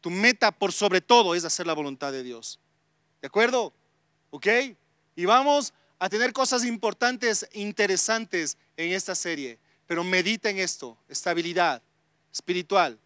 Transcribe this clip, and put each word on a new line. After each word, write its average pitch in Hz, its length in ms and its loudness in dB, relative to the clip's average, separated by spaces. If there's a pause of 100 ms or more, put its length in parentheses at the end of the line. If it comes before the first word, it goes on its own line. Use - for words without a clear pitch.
Tu 170 100 -6
meta, 208 420 2
por - 200 -2
sobre 185 280 2
todo, 214 340 6
es 175 100 -2
hacer 170 220 -2
la 165 60 -2
voluntad 143 400 -6
de 131 100 -8
Dios. 120 380 -14 (600)
¿De 139 80 -12
acuerdo? 233 440 2 (580)
¿Ok? 143 160 -6 (720)
Y 175 80 -6
vamos 269 480 4 (260)
a 185 100 -4
tener 226 240 0
cosas 247 320 0
importantes, 233 920 -2
interesantes 202 1040 -2 (180)
en 170 160 -4
esta 185 220 -4
serie. 143 440 -6 (280)
Pero 175 180 -4
medita 185 460 0
en 196 80 -6
esto, 156 400 -6 (100)
estabilidad 170 760 -2 (500)
espiritual 175 720 0